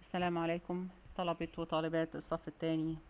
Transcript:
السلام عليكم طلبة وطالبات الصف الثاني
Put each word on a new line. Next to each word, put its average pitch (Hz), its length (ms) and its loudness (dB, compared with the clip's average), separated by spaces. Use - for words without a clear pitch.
السلام 180 360 0
عليكم 175 500 0
طلبة 170 300 0
وطالبات 160 580 2
الصف 165 320 -4
الثاني 160 480 0